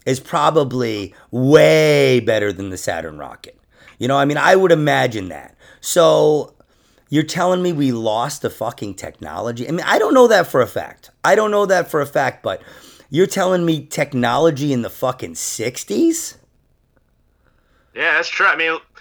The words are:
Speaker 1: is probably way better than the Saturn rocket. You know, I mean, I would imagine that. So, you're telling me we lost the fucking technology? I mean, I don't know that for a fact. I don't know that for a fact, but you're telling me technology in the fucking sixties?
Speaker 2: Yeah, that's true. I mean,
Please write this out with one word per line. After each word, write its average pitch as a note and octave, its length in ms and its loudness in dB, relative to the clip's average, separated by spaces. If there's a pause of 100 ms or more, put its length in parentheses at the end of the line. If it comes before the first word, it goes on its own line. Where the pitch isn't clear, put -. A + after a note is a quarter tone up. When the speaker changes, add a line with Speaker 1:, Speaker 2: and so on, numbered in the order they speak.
Speaker 1:
is C3 160 -2
probably B2+ 920 -2 (160)
way D3 920 4
better G#2 320 -2
than G2 180 -10
the F2+ 60 -12
Saturn E2 420 -8
rocket. - 400 -18 (400)
You A#2+ 100 -4
know, C#3 100 2
I C#3 80 2
mean, D3 100 0
I D#3+ 200 2
would F#3 160 4
imagine C3 580 0
that. D2 260 -18 (240)
So, D3+ 720 2 (540)
you're D3+ 140 0
telling F3+ 400 0
me F3+ 100 0
we C#3+ 200 0
lost A2+ 500 -4
the A2 80 -4
fucking A2 440 -10
technology? F#2+ 720 -10
I - 20 -6
mean, E3+ 160 -4
I G#3 120 2
don't G#4 160 0
know B3 140 8
that F#3+ 180 4
for C#3 140 0
a A#2 60 4
fact. - 440 -14 (140)
I F3 100 4
don't G#3+ 160 2
know G3+ 160 2
that F3+ 240 0
for D#3 100 0
a C3+ 60 -2
fact, C3+ 360 -4
but G2 200 -6 (480)
you're E3+ 160 2
telling F#3 400 0
me D3+ 200 0
technology C#3+ 840 0
in B2 100 0
the G#2+ 80 -6
fucking A#2 440 -6
sixties? G#3 1000 -4 (1600)
Speaker 2:
Yeah, D3+ 200 0
that's E3 160 0
true. G3 160 0
I E3 100 2
mean, D#3+ 220 -2 (220)